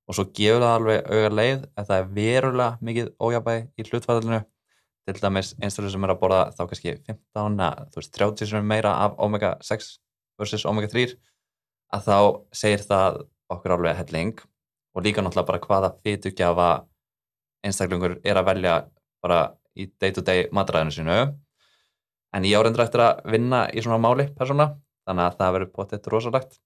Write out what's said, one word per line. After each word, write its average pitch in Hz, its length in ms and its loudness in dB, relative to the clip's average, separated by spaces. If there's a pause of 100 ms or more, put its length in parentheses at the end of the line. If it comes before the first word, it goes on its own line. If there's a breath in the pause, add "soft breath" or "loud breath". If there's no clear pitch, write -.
Og - 160 -10
svo 98 80 2
gefur 104 360 2
það 120 140 4
alveg 110 300 2
auga 107 260 2
leið 120 380 0
ef 104 180 -10
það 98 120 0
er 95 100 -2
verulega 120 720 0
mikið 117 300 -4 (100)
ójafnvægi 113 480 -2
í - 180 -12
hlutfallinu 117 540 0 (680)
til 98 100 -8
dæmis 95 360 -2
einstaklingur 101 380 -6
sem 95 120 -4
er 95 80 0
að 90 80 -2
borða 92 280 4
þá - 120 -12
kannski 87 360 -6
fimmtán 104 600 -6
eða, 80 320 -4
þú - 100 -14
veist, - 160 -16
þrjátíu 104 320 -2
sinnum 104 220 -2
meira 107 260 2
af 104 240 0
omega 104 400 0
sex - 380 -8 (420)
versus 104 260 -6
omega 104 240 -2
þrír, 120 280 -2 (760)
að 101 140 -6
þá 101 100 4 (340)
segir 104 340 0
það 95 340 2 (300)
okkur 90 260 -2
alveg 85 240 0
helling 85 360 -4 (600)
og 90 80 -6
líka 104 160 2
náttúrulega 95 280 -2
bara 92 120 0
hvaða 95 380 2
fitugjafa 90 680 0 (960)
einstaklingur 90 560 -2
er 98 160 2
að 92 120 2
velja 92 280 2 (480)
bara 87 160 4 (300)
í - 180 -12
day-to-day 92 640 0
matræðinu 82 420 0
sínu. 82 260 0 (1160)
En 98 100 -2
ég 101 120 4
á 107 60 6
reyndar 113 240 2
eftir 120 140 0
að 117 240 4
vinna 120 420 0
í - 160 -6
svona 113 180 0
máli 127 280 2
persónulega, 143 480 0 (240)
þannig 90 260 0
að 87 120 -2
það 92 140 2
verður 92 200 -2
pottet 101 360 -8
rosalegt. 117 580 -2